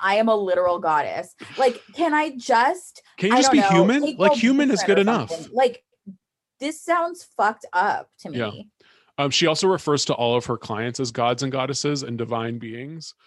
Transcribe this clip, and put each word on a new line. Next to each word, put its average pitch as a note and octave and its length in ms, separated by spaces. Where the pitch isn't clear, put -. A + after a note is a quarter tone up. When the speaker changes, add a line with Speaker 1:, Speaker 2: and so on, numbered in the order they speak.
Speaker 1:
I G3 180
am A3+ 100
a A3 80
literal F3+ 420
goddess"? D3+ 560
Like, B3 260
can D#4 200
I D4+ 220
just, B3+ 640
Speaker 2:
Can F#3+ 140
you A#3 40
Speaker 1:
I B3+ 60
Speaker 2:
just C4 100
Speaker 1:
don't C4 60
Speaker 2:
be C4+ 60
Speaker 1:
know, G3 120
Speaker 2:
human? A3 300
Speaker 1:
take D4 160
Speaker 2:
Like, - 140
Speaker 1:
Wellbutrin - 40
Speaker 2:
human C4+ 320
is G3 140
good G3 140
Speaker 1:
or - 20
Speaker 2:
enough. G3+ 320
Speaker 1:
something? - 200
Like, B3 300
this D4+ 220
sounds E4+ 400
fucked - 500
up F3+ 460
to E3+ 140
Speaker 2:
Yeah. A#2 180
Speaker 1:
me. G#2 180
Speaker 2:
Um, C#3+ 140
she E3+ 160
also D#3 220
refers D3+ 380
to C#3+ 80
all A#2+ 220
of A#2+ 100
her A#2+ 100
clients A#2 420
as B2 140
gods B2 320
and C3+ 80
goddesses C3+ 500
and A#2+ 160
divine A#2 400
beings. B2 560